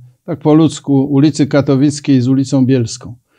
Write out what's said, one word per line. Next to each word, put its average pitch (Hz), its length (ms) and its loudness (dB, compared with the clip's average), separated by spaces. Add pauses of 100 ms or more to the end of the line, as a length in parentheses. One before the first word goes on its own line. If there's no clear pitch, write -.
(240)
tak - 140 -8
po 151 160 2
ludzku, 143 500 0
ulicy 143 420 0
Katowickiej 143 760 0
z 120 80 0
ulicą 135 380 0
Bielską. 120 480 -4 (240)